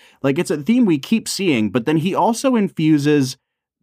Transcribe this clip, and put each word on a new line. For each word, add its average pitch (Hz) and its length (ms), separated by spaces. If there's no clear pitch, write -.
Like, 139 160
it's 175 140
a 151 100
theme 233 240
we 160 140
keep - 280
seeing, 127 440
but 117 160
then 156 100
he 165 160
also 226 420
infuses, 151 840